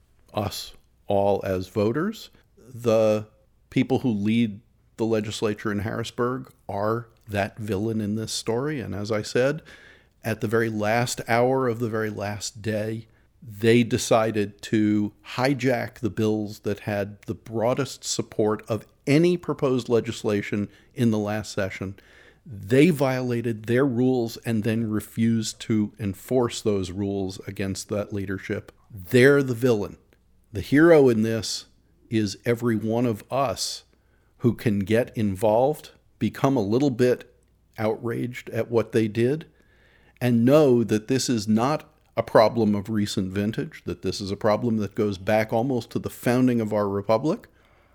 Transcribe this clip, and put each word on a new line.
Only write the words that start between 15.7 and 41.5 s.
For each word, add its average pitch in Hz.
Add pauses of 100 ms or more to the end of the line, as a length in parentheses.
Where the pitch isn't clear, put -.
the 110
bills 107
that 104
had 101
the 113
broadest 117
support -
of 107 (220)
any 170
proposed 135
legislation 107 (260)
in 117
the 107
last 104
session. 98 (500)
They 120
violated 123
their 120
rules 123 (100)
and 113
then 113
refused 113
to 107
enforce 117
those 98
rules 98
against 98
that 104
leadership. 98 (180)
They're 123
the 127
villain. 113 (540)
The 101
hero 151
in 113
this 113 (440)
is 107
every 117
one 110
of 110
us 123 (560)
who 120
can 104
get 107
involved, 110 (280)
become 135
a 123
little 120
bit 123 (440)
outraged 120
at 113
what 110
they 113
did, 120 (760)
and 120
know 131
that 107
this 131
is 110
not 117 (260)